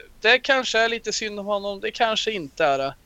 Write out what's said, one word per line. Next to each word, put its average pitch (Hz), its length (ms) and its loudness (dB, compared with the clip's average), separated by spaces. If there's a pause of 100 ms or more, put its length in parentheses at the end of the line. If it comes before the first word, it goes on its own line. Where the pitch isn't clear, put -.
(200)
Det 240 180 6
kanske 254 400 0
är 226 100 4
lite 226 240 -4
synd 208 280 -6
om 196 60 -8
honom, 202 340 -4
det 214 100 -4
kanske 220 420 0
inte 165 320 -2
är 139 140 4
det. 135 160 -4 (120)